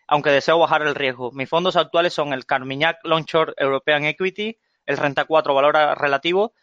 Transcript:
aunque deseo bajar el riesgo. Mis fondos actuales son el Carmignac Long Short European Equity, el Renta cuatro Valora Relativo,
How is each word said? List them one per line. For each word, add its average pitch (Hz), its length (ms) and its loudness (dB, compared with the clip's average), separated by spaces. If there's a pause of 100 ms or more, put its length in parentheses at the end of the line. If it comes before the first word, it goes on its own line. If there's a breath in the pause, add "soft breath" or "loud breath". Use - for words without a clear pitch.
aunque 147 240 0
deseo 143 280 2
bajar 156 240 2
el 147 120 -2
riesgo. 127 380 -6
Mis 135 160 -8
fondos 175 280 0
actuales 170 360 0
son 147 220 -4
el 127 100 -8
Carmignac 139 580 -2
Long 160 220 0
Short 160 340 0
European 143 460 0
Equity, 190 540 -4 (260)
el 180 140 -2
Renta 143 260 0
cuatro 156 300 2
Valora 147 400 2
Relativo, 165 580 -2 (100)